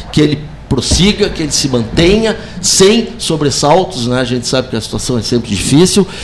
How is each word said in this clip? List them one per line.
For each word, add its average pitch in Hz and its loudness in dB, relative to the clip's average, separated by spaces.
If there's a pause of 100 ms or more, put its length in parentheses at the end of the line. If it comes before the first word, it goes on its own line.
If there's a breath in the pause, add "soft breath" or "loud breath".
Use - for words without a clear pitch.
(120)
que 147 4
ele 147 0 (200)
prossiga, 190 0
que 160 -6
ele 143 -4
se - -2
mantenha, 175 2 (240 loud breath)
sem 226 2 (100)
sobressaltos, 151 0
né? 123 0
A 131 0
gente 120 -4
sabe 131 -2
que 120 -6
a 110 -4
situação - -4
é - -4
sempre 117 -2
difícil, 170 4 (160 loud breath)